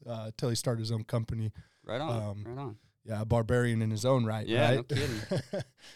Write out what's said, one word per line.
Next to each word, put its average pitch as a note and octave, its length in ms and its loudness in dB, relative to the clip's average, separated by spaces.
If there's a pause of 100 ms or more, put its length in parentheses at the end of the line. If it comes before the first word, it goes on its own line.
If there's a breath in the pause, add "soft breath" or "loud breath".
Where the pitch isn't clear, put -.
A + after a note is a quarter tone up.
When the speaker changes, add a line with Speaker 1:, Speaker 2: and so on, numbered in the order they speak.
Speaker 1:
uh, A2+ 320 -8
till C3 120 0
he A#2 60 0
started A#2 240 0
his A2 120 -2
own A2 120 -2
company. A2+ 480 -2 (320 soft breath)
Speaker 2:
Right A2+ 180 -6
on, A#2 220 -2
Speaker 1:
Um, G#2 220 -6
Speaker 2:
right A#2+ 120 -10
on. A#2+ 200 -8 (280)
Speaker 1:
yeah, G#2+ 160 -4
a A2 40 -4
barbarian A#2 560 4
in A2 100 2
his G#2+ 140 -2
own B2+ 200 4
right, A2 220 -2
Speaker 2:
Yeah, B2+ 240 4
no - 60 4
Speaker 1:
right? B2 100 -4
Speaker 2:
kidding. C3 340 -2
Speaker 1:
<laughs> - 420 -4 (320 loud breath)